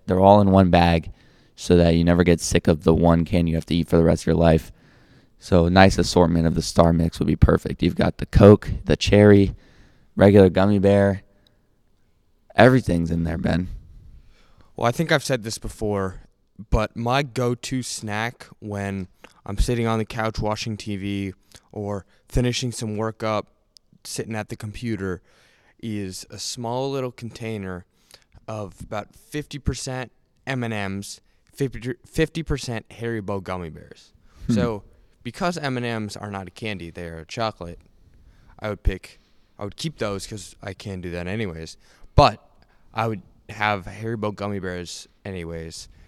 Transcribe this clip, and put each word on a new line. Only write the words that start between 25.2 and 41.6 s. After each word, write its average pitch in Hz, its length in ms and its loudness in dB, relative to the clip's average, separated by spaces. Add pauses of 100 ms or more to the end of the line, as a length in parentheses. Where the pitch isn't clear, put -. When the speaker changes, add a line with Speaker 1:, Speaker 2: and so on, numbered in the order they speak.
Speaker 2:
is 101 480 -10
a 101 100 -16
small 123 500 -8
little 131 220 -6
container 104 760 -10 (600)
of 107 340 -12
about 104 340 -12
fifty - 440 -12
percent 127 520 -8 (360)
M 131 160 -4
and 113 100 -6
M's, 98 480 -8 (220)
fifty, 120 500 -8 (120)
fifty - 380 -4
percent 123 460 -8
Haribo 104 540 -8
gummy 90 260 -10
bears. - 440 -20 (340)
Speaker 1:
Hmm. 120 60 -2
Speaker 2:
So 110 300 -4 (400)
because 175 340 -6
M 139 200 -6
and 120 80 -6
M's 110 320 -6
are 104 140 -10
not 95 160 -10
a 90 40 -18
candy, 95 380 -10
they 87 180 -12
are 82 120 -14
a 78 60 -18
chocolate, 107 540 -8 (800)
I 110 100 -8
would 101 140 -10
pick, - 360 -6 (400)
I 104 60 -10
would 104 100 -12
keep 160 220 -10
those 101 280 -6
'cause 104 380 -16
I 101 100 -12
can 95 280 -12
do 87 100 -10
that 87 160 -8
anyways. 90 500 -10 (380)